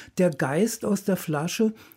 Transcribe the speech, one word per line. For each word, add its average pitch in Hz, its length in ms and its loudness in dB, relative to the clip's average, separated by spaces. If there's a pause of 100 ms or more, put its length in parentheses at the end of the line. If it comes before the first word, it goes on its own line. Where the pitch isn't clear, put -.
(180)
„Der 180 100 6
Geist 165 560 0
aus 202 200 0
der 190 120 2
Flasche, 175 560 -2 (240)